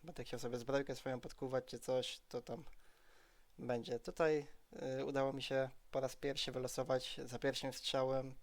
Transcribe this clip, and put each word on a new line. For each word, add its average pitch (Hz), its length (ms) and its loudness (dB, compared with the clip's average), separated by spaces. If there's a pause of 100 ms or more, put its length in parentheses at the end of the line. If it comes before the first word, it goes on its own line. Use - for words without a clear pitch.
będę 170 200 -8
chciał 120 160 -4
sobie 123 180 0
zbrojkę 135 380 0
swoją 127 240 -2
podkuwać 131 440 -2
czy - 140 -8
coś, 127 500 0
to 123 140 -6
tam - 220 -8 (920)
będzie. 120 420 0
Tutaj, 156 460 4 (260)
yy, 131 320 -2
udało 135 280 2
mi 135 100 -4
się 135 280 2 (200)
po 135 100 0
raz 131 160 0
pierwszy 135 360 -2
wylosować 127 720 0
za 117 140 -4
pierwszym 135 340 2
strzałem 131 720 2